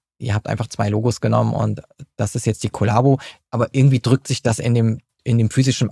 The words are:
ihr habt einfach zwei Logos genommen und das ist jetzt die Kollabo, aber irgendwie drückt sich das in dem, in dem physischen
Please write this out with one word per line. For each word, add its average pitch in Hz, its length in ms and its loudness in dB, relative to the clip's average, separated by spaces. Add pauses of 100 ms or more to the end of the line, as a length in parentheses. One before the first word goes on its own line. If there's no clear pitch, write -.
(180)
ihr 120 160 -4
habt 104 160 -2
einfach 107 180 -4
zwei 107 220 -4
Logos 110 320 -2
genommen 113 320 0
und 107 280 -4 (360)
das - 180 -4
ist - 100 -6
jetzt - 180 -2
die 104 60 -2
Kollabo, 123 500 2 (300)
aber 117 220 -2
irgendwie 135 300 4
drückt 123 260 2
sich - 140 -6
das 113 180 0
in 120 140 0
dem, 113 260 0 (240)
in 113 140 0
dem 110 120 2
physischen 131 420 0